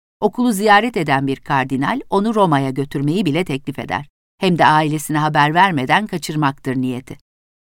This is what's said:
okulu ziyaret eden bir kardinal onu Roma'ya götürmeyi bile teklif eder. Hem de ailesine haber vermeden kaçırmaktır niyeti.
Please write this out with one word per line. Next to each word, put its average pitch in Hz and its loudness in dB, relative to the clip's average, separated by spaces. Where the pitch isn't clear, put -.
okulu 240 0
ziyaret 208 2
eden 143 0
bir 135 -2
kardinal 139 -2
onu 202 0
Roma'ya 147 2
götürmeyi 143 -2
bile 160 0
teklif 139 -8
eder. 123 -8
Hem 180 2
de 147 6
ailesine 156 2
haber 151 2
vermeden 175 2
kaçırmaktır 147 -4
niyeti. 127 -6